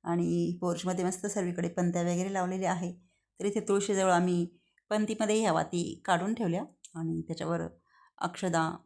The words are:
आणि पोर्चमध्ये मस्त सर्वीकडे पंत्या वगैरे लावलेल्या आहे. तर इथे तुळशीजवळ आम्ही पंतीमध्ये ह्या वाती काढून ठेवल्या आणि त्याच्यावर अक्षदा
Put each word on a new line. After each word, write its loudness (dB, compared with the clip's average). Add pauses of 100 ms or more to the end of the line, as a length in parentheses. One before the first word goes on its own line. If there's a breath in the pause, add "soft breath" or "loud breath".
आणि 2
पोर्चमध्ये 0
मस्त -2
सर्वीकडे -2
पंत्या 0
वगैरे 0
लावलेल्या -2
आहे. -4 (480 soft breath)
तर -4
इथे 0
तुळशीजवळ 2
आम्ही 4 (440 soft breath)
पंतीमध्ये 2
ह्या 2
वाती -2
काढून 0
ठेवल्या 0 (300)
आणि -4
त्याच्यावर -4 (520 soft breath)
अक्षदा 0 (240)